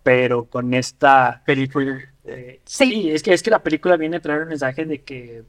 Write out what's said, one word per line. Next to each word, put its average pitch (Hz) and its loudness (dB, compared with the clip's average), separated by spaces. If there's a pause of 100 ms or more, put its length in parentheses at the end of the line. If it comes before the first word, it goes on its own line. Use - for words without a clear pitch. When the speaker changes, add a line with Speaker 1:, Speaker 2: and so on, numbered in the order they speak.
Speaker 1:
pero 123 2
con 123 -4
esta 127 2
Speaker 2:
Película. 135 -2 (240)
Speaker 1:
eh, 127 -16
Speaker 3:
Sí. - 0
Speaker 1:
sí, 214 0
es 156 -2
que, 190 4
es 170 2
que - -4
la 156 4
película 165 0
viene 160 -4
a 165 -12
traer 151 -4
un 165 -12
mensaje 156 -6
de 151 -8
que 120 -16